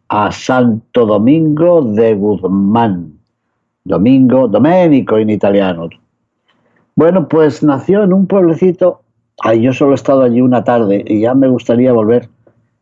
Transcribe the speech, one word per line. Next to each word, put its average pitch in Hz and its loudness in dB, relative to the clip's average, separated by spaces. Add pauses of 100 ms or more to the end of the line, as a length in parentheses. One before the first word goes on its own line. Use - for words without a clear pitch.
a 104 -2
Santo 123 -2
Domingo 151 2
de 113 0
Guzmán. 98 -2 (720)
Domingo, 127 2
Domenico 135 0
en 107 0
italiano. 95 -2 (1040)
Bueno, 165 2
pues 156 0
nació 156 0
en 180 2
un 190 0
pueblecito, 180 0 (420)
ay, 113 0
yo 127 0
solo 139 0
he - 0
estado 135 0
allí 123 2
una 123 0
tarde 104 0
y 107 -2
ya 117 0
me 135 2
gustaría 123 0
volver. 113 0 (540)